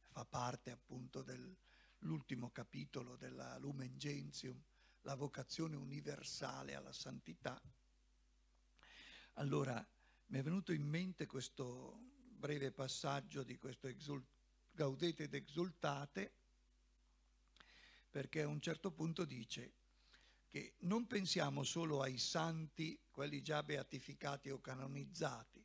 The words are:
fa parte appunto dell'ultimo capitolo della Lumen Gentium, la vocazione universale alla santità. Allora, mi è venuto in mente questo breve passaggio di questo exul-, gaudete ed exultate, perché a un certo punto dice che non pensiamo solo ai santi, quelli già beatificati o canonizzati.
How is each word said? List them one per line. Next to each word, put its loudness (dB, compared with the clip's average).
fa -8
parte 0
appunto -8
dell'ultimo -6
capitolo -6
della -8
Lumen -4
Gentium, -4
la 0
vocazione 0
universale -4
alla -8
santità. -6
Allora, 4
mi 0
è 4
venuto 2
in 4
mente 0
questo -6
breve 2
passaggio 0
di -6
questo -8
exul-, -4
gaudete 4
ed -4
exultate, 0
perché 0
a 6
un 2
certo 0
punto 2
dice -4
che -6
non 6
pensiamo 4
solo 4
ai 2
santi, 2
quelli -2
già 2
beatificati -2
o -2
canonizzati. -4